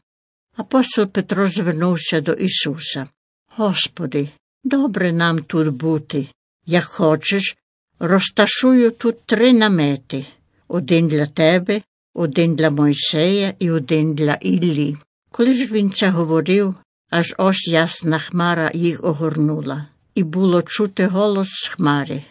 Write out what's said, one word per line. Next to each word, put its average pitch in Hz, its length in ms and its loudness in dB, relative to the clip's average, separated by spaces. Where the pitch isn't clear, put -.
Апостол 233 500 0
Петро 196 420 -2
звернувся 170 720 -2
до 160 120 -2
Ісуса. 156 720 -4
"Господи, 160 760 -2
добре 220 480 0
нам 170 260 2
тут 156 300 -2
бути. 151 580 -4
Як 170 180 0
хочеш, 175 720 0
розташую 214 920 2
тут 233 360 -4
три 240 260 4
намети. 147 720 2
Один 170 400 2
для 147 180 0
тебе, 180 560 0
один 165 420 0
для 156 140 2
Мойсея 156 880 0
і 175 120 0
один 156 440 0
для 147 200 0
Іллі". 160 640 0
Коли 247 240 2
ж 240 180 -4
він 208 180 0
це 190 180 0
говорив, 175 640 0
аж 165 280 -2
ось 190 300 0
ясна 160 500 0
хмара 170 560 -2
їх 170 300 -2
огорнула. 151 840 -2
І 202 80 0
було 175 400 2
чути 196 440 -2
голос 196 420 0
з - 200 -10
хмари: 143 640 -2